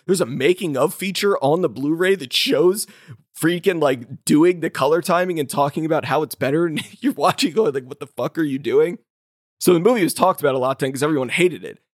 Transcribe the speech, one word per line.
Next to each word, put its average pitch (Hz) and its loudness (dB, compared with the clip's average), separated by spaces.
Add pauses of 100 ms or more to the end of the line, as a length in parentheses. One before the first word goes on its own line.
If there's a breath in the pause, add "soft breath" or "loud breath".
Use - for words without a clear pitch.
There's 175 2
a 147 2
making 147 0
of 151 2
feature 196 0
on 151 2
the 160 0
Blu-ray 160 0
that 147 -8
shows 185 2 (500 loud breath)
Friedkin, 170 0
like, 131 -2
doing 175 4
the 160 -4
color 156 0
timing 180 0
and 139 -4
talking 160 -2
about 156 -2
how 143 0
it's 143 -8
better. 147 0
And 151 -4 (120)
<laughs> - -20
you're - 0
watching 160 0
going, 156 0
like, 131 -6
"What 135 -18
the 143 -14
fuck - -6
are 170 0
you 139 -2
doing?" 143 2 (600)
So 180 4
the 165 2
movie 214 0
was - -2
talked 180 2
about 135 2
a 135 0
lot 131 0
then 135 -2
'cause 135 -4
everyone 147 0
hated 151 -2
it. 65 -14 (140)